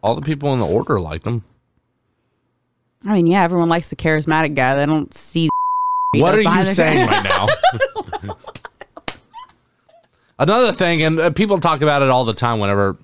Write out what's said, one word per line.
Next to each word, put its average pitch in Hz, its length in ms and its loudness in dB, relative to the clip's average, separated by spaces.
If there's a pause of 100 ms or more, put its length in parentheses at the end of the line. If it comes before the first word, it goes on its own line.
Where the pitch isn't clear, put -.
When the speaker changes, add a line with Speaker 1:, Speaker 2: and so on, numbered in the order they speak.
Speaker 1:
all 113 140 0
the 131 60 -8
people 143 320 -2
in 127 60 0
the 104 60 0
Order 101 340 0
liked 82 280 -8
him. 117 160 -4 (1600)
Speaker 2:
I 208 80 -2
mean, 175 140 4
yeah, 185 160 4
everyone 170 260 0
likes 165 200 -2
the - 60 -10
charismatic 156 600 0
guy. 131 200 2
They 143 100 0
don't 151 280 -2
see - 360 -2 (320)
<laughs> - 320 -4
he - 80 2
Speaker 1:
What 170 100 4
Speaker 2:
does 208 80 2
Speaker 1:
are - 20 2
you 202 60 2
Speaker 2:
behind 185 200 2
the - 60 0
Speaker 1:
saying - 340 2
Speaker 2:
curtain. - 180 0
Speaker 1:
right 554 960 -2
now? 101 160 -10
Speaker 2:
<laughs> - 80 -20 (1900)
Speaker 1:
Another 208 320 2
thing, 170 300 0
and, 160 180 2
uh, 165 120 2
people 202 280 0
talk 156 220 0
about 147 220 2
it 135 60 2
all 127 140 4
the 113 100 0
time 117 260 -2
whenever, 101 440 2